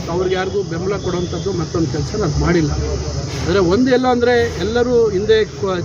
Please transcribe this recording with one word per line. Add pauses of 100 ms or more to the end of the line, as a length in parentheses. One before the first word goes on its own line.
ಅವ್ರಿಗೆ
ಯಾರಿಗೂ
ಬೆಂಬಲ
ಕೊಡುವಂಥದ್ದು
ಮತ್ತೊಂದು
ಕೆಲಸ
ನಾನು
ಮಾಡಿಲ್ಲ. (720)
ಆದರೆ
ಒಂದು
ಎಲ್ಲ
ಅಂದರೆ
ಎಲ್ಲರೂ
ಹಿಂದೆ
ಕ-,